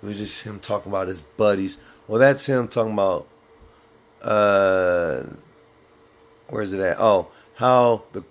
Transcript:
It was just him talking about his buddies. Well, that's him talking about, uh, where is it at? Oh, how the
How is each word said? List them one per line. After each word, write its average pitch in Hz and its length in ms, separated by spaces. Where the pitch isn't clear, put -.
It - 40
was 101 120
just 104 260
him 104 160
talking 101 340
about 95 160
his 92 100
buddies. 95 580
Well, 110 140
that's 139 240
him 127 240
talking 110 240
about, 95 340
uh, 95 1000
where 110 140
is 98 100
it 95 80
at? 92 200
Oh, 101 280
how 123 480
the 98 160